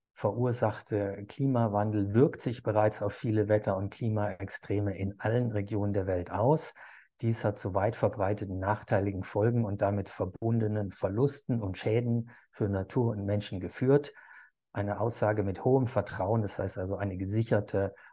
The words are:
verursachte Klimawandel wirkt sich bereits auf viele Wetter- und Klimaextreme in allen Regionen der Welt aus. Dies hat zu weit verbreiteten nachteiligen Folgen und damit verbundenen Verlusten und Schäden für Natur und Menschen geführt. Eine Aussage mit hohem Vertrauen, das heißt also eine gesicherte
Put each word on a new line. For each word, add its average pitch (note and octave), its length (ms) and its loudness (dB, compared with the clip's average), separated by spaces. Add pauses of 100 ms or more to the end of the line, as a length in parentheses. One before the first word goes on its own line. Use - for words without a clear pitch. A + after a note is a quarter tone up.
(120)
verursachte G#2+ 1120 0
Klimawandel G#2+ 880 2
wirkt C3+ 260 6
sich A#2+ 220 -4
bereits G#2+ 380 2
auf G#2 140 -2
viele G#2+ 340 0
Wetter- G#2 280 4
und G2 140 -4
Klimaextreme G2+ 1080 -2
in G2 220 -4
allen A#2 320 0
Regionen G2+ 420 -2
der F#2+ 120 0
Welt F2+ 260 -2
aus. B2 420 2 (480)
Dies A2+ 220 0
hat G#2 140 0
zu F#2+ 160 -6
weit G2+ 220 0
verbreiteten G2+ 600 0
nachteiligen G2 640 0
Folgen A#2 420 2
und G2+ 180 -4
damit G2+ 280 0
verbundenen G#2+ 800 0
Verlusten A#2 720 0
und F#2 160 -4
Schäden A#2 520 0 (200)
für G#2+ 180 -2
Natur G2+ 440 0
und G2+ 120 -4
Menschen G2+ 360 -2
geführt. C3 520 2 (600)
Eine G2+ 280 -2
Aussage G#2+ 420 2
mit F#2+ 220 -4
hohem C3 220 4
Vertrauen, G#2 560 0
das - 160 -6
heißt G2 200 -4
also F#2+ 180 -4
eine F#2+ 200 -4
gesicherte G2+ 760 0 (180)